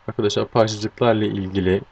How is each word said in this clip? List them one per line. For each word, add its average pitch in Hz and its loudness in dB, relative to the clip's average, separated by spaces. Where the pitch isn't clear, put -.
arkadaşlar 107 -2
parçacıklarla 110 0
ilgili 95 -2